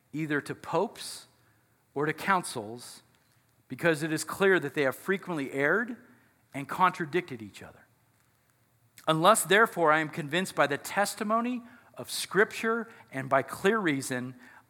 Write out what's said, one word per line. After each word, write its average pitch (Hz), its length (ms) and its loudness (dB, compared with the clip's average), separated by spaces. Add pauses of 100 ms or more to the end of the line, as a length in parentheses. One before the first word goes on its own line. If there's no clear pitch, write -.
(140)
either 147 260 -2
to 135 160 -6
popes - 720 -6 (680)
or 143 120 -2
to 151 80 0
councils, 123 920 -4 (640)
because 151 340 0
it 160 120 -4
is 151 100 -2
clear 190 380 2
that 139 140 -6
they 151 80 2
have 131 120 0
frequently 180 560 -4
erred 190 460 0 (560)
and 139 160 -8
contradicted 175 720 -2
each 101 200 -16
other. - 240 -20 (1200)
Unless, 170 340 6
therefore, 175 480 4
I 156 80 6
am 156 80 0
convinced 160 480 -4
by 147 120 4
the 139 100 -2
testimony 226 840 -2 (320)
of - 140 -12
Scripture 220 800 0 (220)
and 135 160 -6
by 135 140 4
clear 202 360 0
reason, 131 640 -2 (300)